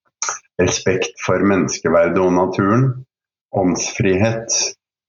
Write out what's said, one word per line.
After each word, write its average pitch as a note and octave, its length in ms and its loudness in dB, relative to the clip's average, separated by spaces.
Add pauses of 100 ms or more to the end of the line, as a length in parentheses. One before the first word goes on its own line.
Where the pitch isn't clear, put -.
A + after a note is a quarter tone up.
(600)
respekt - 640 -2
for F#2 160 0
menneskeverdet F2 800 2
og F#2 160 2
naturen, G2+ 540 2 (600)
åndsfrihet, G2 1200 0 (340)